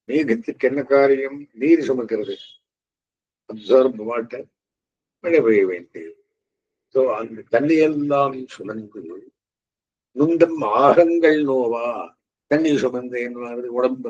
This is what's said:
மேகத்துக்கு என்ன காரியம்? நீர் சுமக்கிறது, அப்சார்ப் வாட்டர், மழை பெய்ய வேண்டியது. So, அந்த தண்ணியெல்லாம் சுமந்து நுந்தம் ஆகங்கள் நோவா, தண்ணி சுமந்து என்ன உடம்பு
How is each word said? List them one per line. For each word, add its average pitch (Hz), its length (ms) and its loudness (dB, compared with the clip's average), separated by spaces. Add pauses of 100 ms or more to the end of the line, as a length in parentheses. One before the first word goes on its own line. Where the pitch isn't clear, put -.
மேகத்துக்கு 131 600 -2
என்ன 139 140 -4 (100)
காரியம்? 139 440 2 (240)
நீர் 156 280 4
சுமக்கிறது, 110 480 -4 (1120)
அப்சார்ப் 113 600 2
வாட்டர், 117 380 -8 (760)
மழை 165 220 4
பெய்ய 110 160 4 (120)
வேண்டியது. 85 440 -14 (760)
So, 131 40 2 (200)
அந்த 113 260 -12 (100)
தண்ணியெல்லாம் 147 800 2 (200)
சுமந்து 104 480 -12 (1120)
நுந்தம் 165 440 2 (220)
ஆகங்கள் 165 580 4 (120)
நோவா, 120 360 -2 (640)
தண்ணி 156 220 2 (100)
சுமந்து 123 440 -6
என்ன 120 280 -12 (220)
உடம்பு 127 320 -2